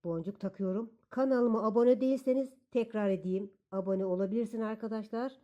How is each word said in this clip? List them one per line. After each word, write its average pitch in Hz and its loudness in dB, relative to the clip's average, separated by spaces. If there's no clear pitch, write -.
boncuk 170 -4
takıyorum. 196 -2
Kanalıma 240 2
abone 240 6
değilseniz 262 0
tekrar 220 0
edeyim. 190 -2
Abone 190 -2
olabilirsin 208 -2
arkadaşlar. 220 -6